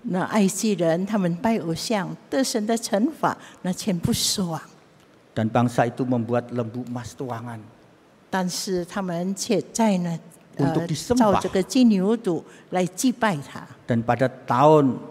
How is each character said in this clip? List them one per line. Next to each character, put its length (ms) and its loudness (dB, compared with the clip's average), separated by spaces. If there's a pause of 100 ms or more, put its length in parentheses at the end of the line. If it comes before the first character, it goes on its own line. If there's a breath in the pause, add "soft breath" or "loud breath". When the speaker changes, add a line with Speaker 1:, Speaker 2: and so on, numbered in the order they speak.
Speaker 1:
那 240 -2
埃 160 4
及 280 0
人， 320 0
他 120 -2
们 180 0
拜 220 0
偶 160 -4
像， 400 -4 (160)
得 140 0
神 220 -2
的 120 0
惩 320 0
罚， 260 -2 (260 loud breath)
那 100 -2
全 260 -2
部 140 -2
死 300 -2
亡。 180 -4 (760)
Speaker 2:
Dan 160 0
bangsa 400 2
itu 160 -4
membuat 480 -2
lembu 320 -6
emas 300 -10
tuangan. 420 -10 (720)
Speaker 1:
但 180 -2
是 360 -4
他 180 -8
们 320 -4
却 260 0 (120)
在 260 2
那， 200 -2 (380)
呃， 140 2
Speaker 2:
Untuk 160 0
disembah. 300 -2
Speaker 1:
造 240 4
这 80 -4
个 140 0
金 260 4
牛 280 4
犊 260 -4 (280 loud breath)
来 160 0
祭 240 0
拜 280 0
他。 280 -14 (220)
Speaker 2:
Dan 160 2
pada 260 2 (160)
tahun 520 6 (120)